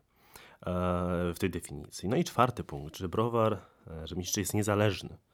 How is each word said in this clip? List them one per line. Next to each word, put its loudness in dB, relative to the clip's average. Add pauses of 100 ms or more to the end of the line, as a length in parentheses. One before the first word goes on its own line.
(680)
e, 0
w -12
tej 2
definicji. -8
No 2
i 4
czwarty 2
punkt, -8
że -4
browar, 2
e, -10
rzemieślniczy -2
jest 0
niezależny, 2 (180)